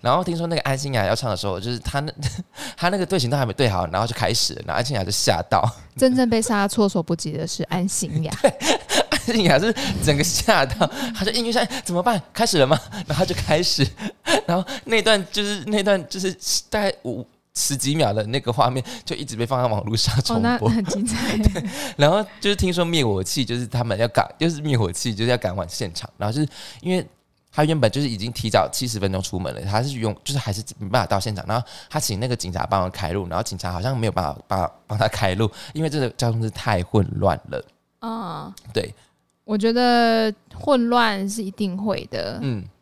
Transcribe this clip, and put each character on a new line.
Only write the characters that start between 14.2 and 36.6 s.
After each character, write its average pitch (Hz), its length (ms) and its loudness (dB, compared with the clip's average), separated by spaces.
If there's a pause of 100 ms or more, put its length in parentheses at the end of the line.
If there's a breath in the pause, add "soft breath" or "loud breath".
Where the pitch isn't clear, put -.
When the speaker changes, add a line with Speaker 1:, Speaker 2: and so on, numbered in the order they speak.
Speaker 1:
然 175 160 2
后 - 80 -6 (140 loud breath)
那 226 180 2
段 202 300 4
就 208 100 0
是， 202 220 -2
那 208 180 2
段 190 280 2
就 190 100 -8
是 185 140 -2 (360)
大 214 120 0
概 196 120 0 (120)
五， 123 200 -6 (340)
十 - 160 0
几 135 180 -2
秒 135 200 2
的 107 140 0
那 127 120 -2
个 123 120 -2
画 123 180 4
面 127 140 -2 (200 loud breath)
就 - 120 -8
一 143 100 -10
直 113 100 -10
被 117 100 0
放 127 160 0
在 123 80 2
网 104 140 0
络 110 120 -2
上 - 260 0
重 226 200 0
播。 240 280 2
Speaker 2:
哦， - 0 -
那 - 0 -
很 220 160 2
精 202 200 -2
彩。 226 340 -2
Speaker 1:
<laughs> 214 40 0
对， 196 200 2 (340 loud breath)
然 147 120 6
后 196 160 4 (140)
就 196 100 0
是 202 60 2
听 185 180 2
说 175 120 2
灭 165 200 2
火 98 160 2
器 123 220 -2
就 110 120 -2
是 123 120 -4
他 117 160 -2
们 107 160 0
要 117 80 4
赶， - 180 2 (140)
就 160 100 2
是 147 120 -4
灭 147 160 0
火 101 120 2
器 110 240 -4
就 104 120 -2
是 123 40 2
要 123 80 4
赶 92 160 -2
往 90 140 -4
现 87 260 -6
场， - 240 -10
然 104 100 -4
后 110 60 -2
就 147 80 0
是 147 60 0 (340 loud breath)
因 180 140 0
为 175 100 -2 (460)
他 151 140 2
原 156 120 2
本 117 140 4
就 135 80 -2
是 143 80 -2
已 117 80 -6
经 110 160 -6
提 113 180 -4
早 92 220 4
七 - 160 -4
十 113 120 -4
分 95 120 0
钟 95 100 -2
出 95 160 -6
门 73 160 -4
了， 55 80 -10
他 101 220 0
是 139 160 -4
用， 107 240 -2
就 - 80 -6
是 139 80 0
还 104 140 -4
是 104 100 -6 (140)
没 101 100 -8
办 113 140 2
法 92 40 0
到 98 140 0
现 95 160 -4
场， - 120 -8
然 110 120 0
后 123 80 -6 (220 loud breath)
他 151 100 -4
请 104 200 -2
那 123 80 -2
个 123 80 0
警 90 180 -6
察 - 120 0
帮 98 140 2
忙 92 100 0
开 80 220 -6
路， 92 160 -2
然 82 100 -4
后 101 60 0
警 95 140 -8
察 101 140 -6
好 90 100 -4
像 131 160 -2
没 113 80 0
有 101 60 0
办 92 120 -2
法 71 240 -4
帮， 95 240 0 (160)
帮 107 100 -4
他 104 100 4
开 98 260 0
路， 104 160 2 (240 loud breath)
因 156 100 -4
为 160 60 0
这 147 100 -2
个 123 120 0
交 120 200 0
通 113 100 -2
是 110 80 -2
太 101 340 0